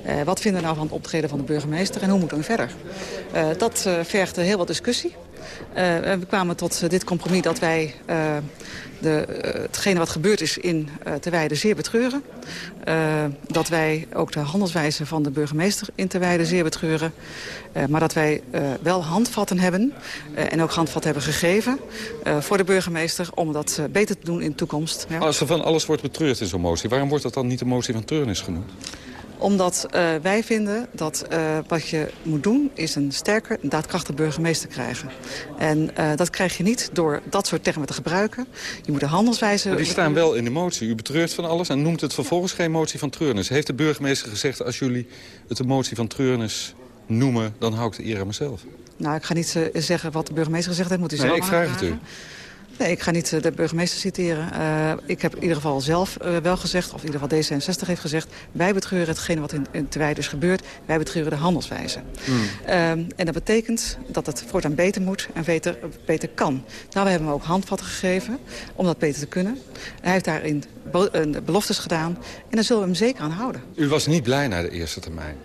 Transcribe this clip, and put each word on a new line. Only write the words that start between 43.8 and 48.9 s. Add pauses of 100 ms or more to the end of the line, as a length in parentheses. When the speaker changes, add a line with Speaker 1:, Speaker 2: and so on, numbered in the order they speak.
Speaker 2:
gezegd,
"Als
jullie (400)
het
een
motie
van
Teurnis (320)
noemen,
dan
hou
ik
de
eer
aan
mezelf"? (340)